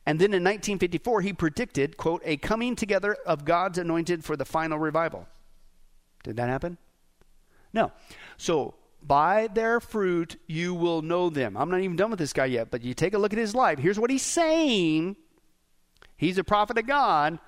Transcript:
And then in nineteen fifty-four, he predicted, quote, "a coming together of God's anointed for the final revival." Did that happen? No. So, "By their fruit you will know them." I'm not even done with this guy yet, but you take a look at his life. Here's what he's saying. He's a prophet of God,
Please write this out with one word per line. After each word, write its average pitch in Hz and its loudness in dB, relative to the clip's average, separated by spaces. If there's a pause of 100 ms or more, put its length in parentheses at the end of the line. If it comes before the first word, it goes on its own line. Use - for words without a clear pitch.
And 151 0
then 208 4
in 185 2
nineteen 196 0
fifty-four, 185 0
he 196 -2
predicted, 156 -2
quote, 165 -2
"a 151 -2
coming 226 -2
together 202 0
of 151 -2
God's 175 0
anointed 165 -2
for 151 -4
the 147 -4
final 160 -2
revival." 156 -2 (960)
Did 113 -10
that 120 -2
happen? 151 -4 (960)
No. 220 0 (460)
So, 151 0 (260)
"By 165 4
their 226 0
fruit 180 -2 (100)
you 170 -2
will 170 0
know 175 0
them." 123 -2
I'm 143 0
not 180 2
even 185 -2
done 202 2
with 220 -4
this 147 -4
guy 139 0
yet, 120 -2
but 120 -6
you 123 -4
take 180 0
a 214 2
look 202 0
at 214 -2
his 220 -2
life. 208 2
Here's 190 0
what 240 -4
he's 269 -2
saying. 208 2 (1000)
He's 180 0
a 185 2
prophet 208 2
of 226 -2
God, 175 2 (100)